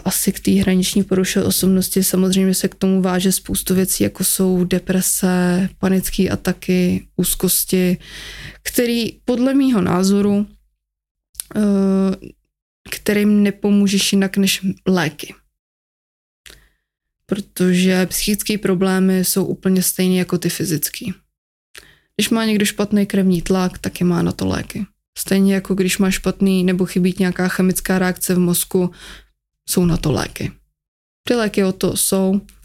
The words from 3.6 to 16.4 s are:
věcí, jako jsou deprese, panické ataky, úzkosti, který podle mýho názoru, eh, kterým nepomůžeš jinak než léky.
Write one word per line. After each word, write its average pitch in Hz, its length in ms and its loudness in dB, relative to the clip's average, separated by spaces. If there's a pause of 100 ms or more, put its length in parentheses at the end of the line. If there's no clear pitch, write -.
věcí, 190 280 0
jako 202 200 -2
jsou 185 400 0
deprese, 180 1120 0
panické 185 520 0
ataky, 185 880 -2
úzkosti, 180 840 0 (680)
který 233 480 -2 (140)
podle 247 280 0
mýho 262 280 2
názoru, 202 680 2 (1080)
eh, 196 600 0 (760)
kterým 208 520 2
nepomůžeš 202 720 2
jinak 196 240 2
než 196 280 0 (200)
léky. 175 500 -2 (1900)